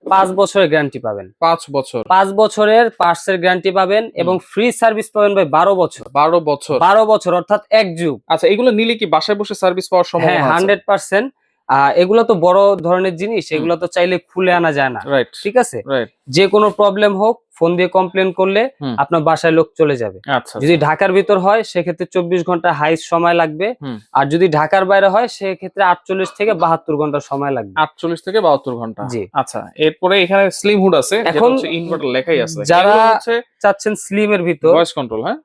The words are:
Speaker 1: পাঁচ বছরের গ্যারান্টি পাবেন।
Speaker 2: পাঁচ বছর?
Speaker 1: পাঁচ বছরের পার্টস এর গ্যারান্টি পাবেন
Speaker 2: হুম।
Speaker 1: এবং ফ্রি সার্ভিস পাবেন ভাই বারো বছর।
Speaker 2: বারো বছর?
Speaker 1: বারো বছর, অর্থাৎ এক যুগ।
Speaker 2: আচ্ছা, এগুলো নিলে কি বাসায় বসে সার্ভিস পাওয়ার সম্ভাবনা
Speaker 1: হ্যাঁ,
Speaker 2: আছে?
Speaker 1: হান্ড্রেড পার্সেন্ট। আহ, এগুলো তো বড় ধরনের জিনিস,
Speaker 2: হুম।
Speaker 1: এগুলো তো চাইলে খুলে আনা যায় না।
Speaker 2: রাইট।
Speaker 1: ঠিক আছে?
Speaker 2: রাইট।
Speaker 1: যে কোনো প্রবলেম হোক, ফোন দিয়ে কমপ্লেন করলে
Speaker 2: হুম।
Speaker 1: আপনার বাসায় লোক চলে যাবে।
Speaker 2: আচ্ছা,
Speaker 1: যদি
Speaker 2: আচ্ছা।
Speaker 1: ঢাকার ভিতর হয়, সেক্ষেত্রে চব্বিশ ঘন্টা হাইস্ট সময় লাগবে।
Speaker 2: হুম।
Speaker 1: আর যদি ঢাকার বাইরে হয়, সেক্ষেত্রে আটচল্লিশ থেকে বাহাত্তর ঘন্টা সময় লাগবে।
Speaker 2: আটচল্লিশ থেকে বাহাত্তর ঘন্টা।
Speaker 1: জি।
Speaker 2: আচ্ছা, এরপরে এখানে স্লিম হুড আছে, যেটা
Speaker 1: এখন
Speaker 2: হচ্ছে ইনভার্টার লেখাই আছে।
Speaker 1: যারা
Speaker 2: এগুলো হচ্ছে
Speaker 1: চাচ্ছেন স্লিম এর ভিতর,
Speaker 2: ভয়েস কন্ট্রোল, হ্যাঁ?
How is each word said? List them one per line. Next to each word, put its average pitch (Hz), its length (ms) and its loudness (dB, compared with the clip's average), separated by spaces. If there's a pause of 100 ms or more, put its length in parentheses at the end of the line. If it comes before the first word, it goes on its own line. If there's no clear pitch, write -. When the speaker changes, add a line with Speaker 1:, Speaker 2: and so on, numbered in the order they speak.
Speaker 1:
পাঁচ 190 200 2
বছরের 190 400 0
গ্যারান্টি 143 300 -2
পাবেন। 101 400 -8
Speaker 2:
পাঁচ 165 200 0 (120)
বছর? 131 360 -6
Speaker 1:
পাঁচ 190 200 4
বছরের 214 600 2
পার্টস 175 400 -2
এর 190 80 0
গ্যারান্টি 185 340 0
পাবেন 190 320 0
Speaker 2:
হুম। 226 120 -12
Speaker 1:
এবং 175 280 -2
ফ্রি 226 280 -2
সার্ভিস 220 420 -2
পাবেন 208 220 2
ভাই 190 100 2
বারো 165 300 2
বছর। 160 380 -4
Speaker 2:
বারো 156 260 2
বছর? 147 400 -4
Speaker 1:
বারো 202 260 4
বছর, 208 280 0
অর্থাৎ 202 360 0
এক 196 280 0
যুগ। 151 300 -4
Speaker 2:
আচ্ছা, 160 200 0
এগুলো 226 240 4
নিলে 226 240 0
কি 220 100 -4
বাসায় 160 320 0
বসে 202 180 -8
সার্ভিস 185 340 -2
পাওয়ার 180 140 2
সম্ভাবনা 170 300 0
Speaker 1:
হ্যাঁ, 165 100 0
Speaker 2:
আছে? 135 100 2
Speaker 1:
হান্ড্রেড 190 320 2
পার্সেন্ট। 202 480 -2 (340)
আহ, 139 280 2
এগুলো 190 280 4
তো 233 120 2
বড় 190 400 4
ধরনের 180 400 -2
জিনিস, 202 360 -6
Speaker 2:
হুম। 156 60 -2
Speaker 1:
এগুলো 165 180 -2
তো 170 120 -6
চাইলে 180 300 0
খুলে 180 360 -2
আনা 170 180 2
যায় 139 180 0
না। 117 160 -8
Speaker 2:
রাইট। 135 220 0 (160)
Speaker 1:
ঠিক 214 140 -2
আছে? 135 280 -2
Speaker 2:
রাইট। 127 240 -4 (200)
Speaker 1:
যে 175 180 2
কোনো 208 220 4
প্রবলেম 202 480 2
হোক, 214 240 0 (180)
ফোন 170 160 0
দিয়ে 180 140 0
কমপ্লেন 185 420 0
করলে 196 380 0 (120)
Speaker 2:
হুম। 131 160 -6
Speaker 1:
আপনার 160 240 0
বাসায় 165 320 0
লোক 160 140 2 (100)
চলে 147 200 2
যাবে। 101 300 -8
Speaker 2:
আচ্ছা, 131 320 -4
Speaker 1:
যদি 147 140 2
Speaker 2:
আচ্ছা। 147 140 2
Speaker 1:
ঢাকার 185 240 0
ভিতর 196 280 2
হয়, 208 240 2
সেক্ষেত্রে 175 480 -6
চব্বিশ 175 340 -2
ঘন্টা 175 280 0
হাইস্ট 156 320 -2
সময় 170 280 0
লাগবে। 170 480 -2
Speaker 2:
হুম। 127 180 -10 (140)
Speaker 1:
আর 135 160 2
যদি 170 200 2
ঢাকার 156 360 0
বাইরে 196 220 4
হয়, 214 200 2
সেক্ষেত্রে 190 560 -6
আটচল্লিশ 185 540 -2
থেকে 214 160 0
বাহাত্তর 165 440 -2
ঘন্টা 147 220 -2
সময় 139 320 -6
লাগবে। 107 240 -6
Speaker 2:
আটচল্লিশ 165 500 -4
থেকে 196 140 0
বাহাত্তর 139 360 0
ঘন্টা। 117 340 -10
Speaker 1:
জি। 110 240 -6
Speaker 2:
আচ্ছা, 127 420 -6
এরপরে 180 480 0
এখানে 190 280 0
স্লিম 202 300 0
হুড 185 140 2
আছে, 151 220 0
যেটা 208 120 -2
Speaker 1:
এখন 226 240 2
Speaker 2:
হচ্ছে 247 160 -2
ইনভার্টার 165 400 -6
লেখাই 131 320 -2
আছে। 117 240 -6
Speaker 1:
যারা 175 240 4
Speaker 2:
এগুলো 220 240 4
হচ্ছে 233 280 -4 (200)
Speaker 1:
চাচ্ছেন 208 340 0
স্লিম 208 380 -2
এর 190 80 -2
ভিতর, 165 320 0
Speaker 2:
ভয়েস 170 200 2
কন্ট্রোল, 113 300 -6
হ্যাঁ? 208 220 -6